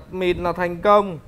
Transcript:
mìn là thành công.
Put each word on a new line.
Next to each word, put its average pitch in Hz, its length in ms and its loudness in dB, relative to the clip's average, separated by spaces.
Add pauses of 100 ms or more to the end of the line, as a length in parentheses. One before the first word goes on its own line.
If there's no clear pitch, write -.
(120)
mìn 180 260 -2
là 170 160 -4
thành 175 280 -4
công. 202 460 2